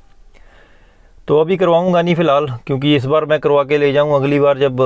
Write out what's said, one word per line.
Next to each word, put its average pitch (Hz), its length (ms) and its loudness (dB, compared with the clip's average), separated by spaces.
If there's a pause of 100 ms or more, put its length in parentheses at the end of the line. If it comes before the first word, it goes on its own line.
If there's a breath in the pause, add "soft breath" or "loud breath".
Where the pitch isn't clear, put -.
(1300 soft breath)
तो 151 140 2
अभी 170 160 -2
करवाऊँगा 175 440 0
नहीं 175 140 -2
फ़िलहाल, 151 320 0 (200)
क्योंकि 143 280 0
इस 127 100 -2
बार 156 200 0
मैं 151 140 -2
करवा 143 240 0
के 139 140 0
ले 143 160 0
जाऊँ, 147 220 0
अगली 139 240 0
बार 143 180 2
जब 135 180 -2 (100)